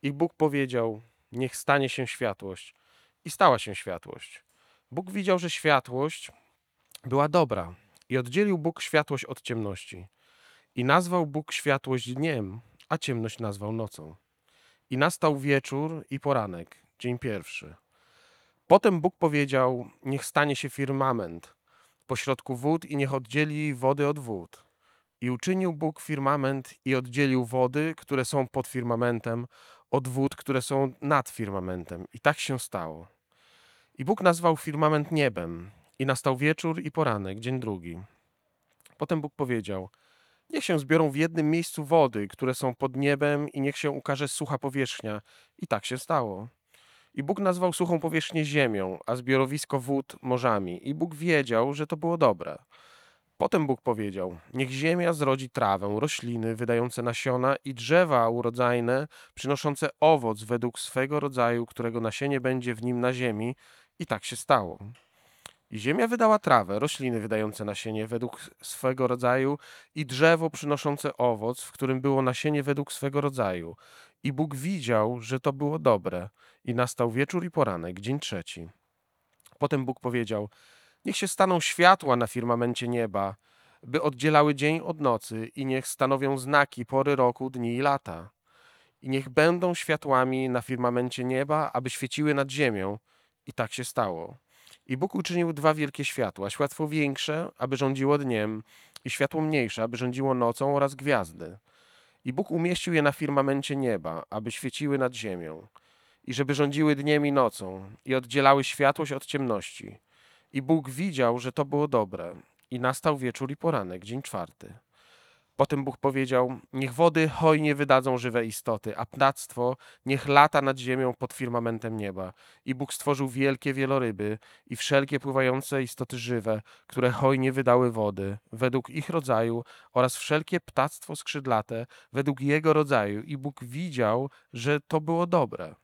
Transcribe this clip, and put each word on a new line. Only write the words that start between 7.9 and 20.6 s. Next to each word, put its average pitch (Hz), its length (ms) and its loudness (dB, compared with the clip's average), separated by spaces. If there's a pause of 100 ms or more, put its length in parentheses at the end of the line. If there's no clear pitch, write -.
i 127 100 0
oddzielił 170 400 2
Bóg 160 240 -4
światłość 147 420 0
od - 180 -12
ciemności. 101 640 -6 (680)
I 123 100 -2
nazwał 175 420 4
Bóg 147 260 -6
światłość 131 640 -2
dniem, 120 460 -4 (280)
a - 100 -2
ciemność 113 400 -4
nazwał 104 340 -6
nocą. 95 440 -10 (760)
I 127 60 -4
nastał 151 420 2
wieczór 143 720 0
i 139 100 -6
poranek, 104 640 -4 (160)
dzień 123 200 -4
pierwszy. 90 560 -8 (920)
Potem 190 340 6
Bóg 180 160 0
powiedział: 135 720 2 (140)
Niech 135 220 -4
stanie 147 320 2
się 139 140 -6